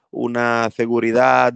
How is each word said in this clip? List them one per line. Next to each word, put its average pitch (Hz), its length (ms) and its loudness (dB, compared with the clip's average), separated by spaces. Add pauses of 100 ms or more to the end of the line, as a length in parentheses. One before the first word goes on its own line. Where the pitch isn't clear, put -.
una 120 640 -2
seguridad, 120 800 2